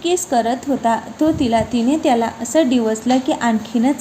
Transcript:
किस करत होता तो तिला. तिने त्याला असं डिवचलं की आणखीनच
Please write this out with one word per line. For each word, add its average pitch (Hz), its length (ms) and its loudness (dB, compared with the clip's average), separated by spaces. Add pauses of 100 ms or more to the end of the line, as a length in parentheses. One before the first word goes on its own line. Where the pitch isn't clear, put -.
किस 349 220 0
करत 233 320 0 (100)
होता 233 320 0 (200)
तो 311 120 2
तिला. 226 300 0
तिने 240 360 0
त्याला 233 320 2 (120)
असं 302 280 2
डिवचलं 233 480 0
की 262 140 -2
आणखीनच 233 680 0